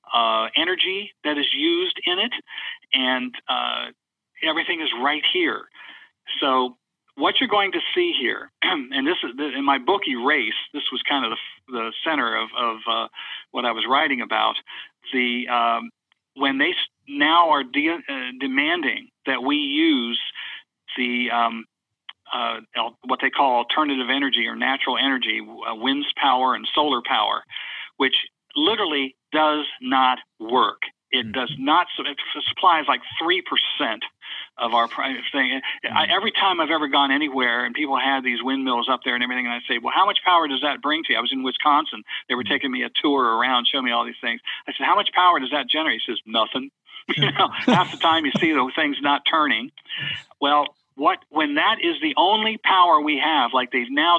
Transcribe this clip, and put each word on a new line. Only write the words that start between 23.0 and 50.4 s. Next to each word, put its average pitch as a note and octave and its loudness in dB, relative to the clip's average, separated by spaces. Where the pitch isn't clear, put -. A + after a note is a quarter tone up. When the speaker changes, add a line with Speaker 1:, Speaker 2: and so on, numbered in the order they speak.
Speaker 1:
what B2+ -2
they C3+ 2
call C3+ 2
alternative C3 0
energy C3 0
or A2+ -6
natural B2+ -2
energy, A#2 0
uh, A2 -8
winds C3+ 0
power B2+ 2
and A2 -6
solar D3 2
power, G#2+ 0
which C3 2
literally D#3 0
does D3+ 2
not B2+ 2
work. A2+ 0
It B2 -2
Speaker 2:
Mm. G#2+ -10
Speaker 1:
does B2+ -4
not, D#3 2
su-, C#3+ -6
it C#3+ -6
s-, C#3+ -6
supplies, E3 2
like, B2 2
three F3 2
percent B2 -2
of A#2+ -2
our A#2 4
pri-, B2+ -4
thing. C3 0
I, D#3+ 0
Speaker 2:
Mm. - -4
Speaker 1:
every G3 2
time F#3+ 2
I've D3+ 2
ever D#3 0
gone C#3 4
anywhere C3 0
and A#2+ -6
people C#3 -2
had C3+ 0
these A#2+ -2
windmills C3 0
up B2+ 0
there B2+ -2
and B2 0
everything, B2 -2
and A#2+ -4
I A#2+ -6
say, B2 -2
"Well, A#2+ -4
how F3 4
much G3+ 0
power F3 4
does C3+ -2
that C3+ -2
bring D3+ 0
to - 0
you?" A2 2
I - -2
was B2 -2
in C3 -4
Wisconsin. C#3+ 0
They B2+ -2
were B2 -4
Speaker 2:
Mm. G#2+ -6
Speaker 1:
taking C#3+ -2
me B2+ -4
a A#2 -6
tour C3 2
around, B2 2
showing C3+ 0
me B2 0
all A#2 2
these A#2+ -12
things. A#2 -4
I - -8
said, C3+ -4
"How E3+ 6
much G3 0
power F3+ 6
does B2+ -6
that C#3 -2
generate?" D3+ 0
He - -6
says, G#2+ -6
"Nothing." A2+ -2
<laughs> - -2
You C#3+ 2
know, F#3 2
Speaker 3:
<laughs> - -4
Speaker 1:
half F3+ 4
the - -12
time E3 2
you C3+ 0
see E3 2
the C3 2
thing's C#3+ 0
not C#3+ 2
turning. C#3 0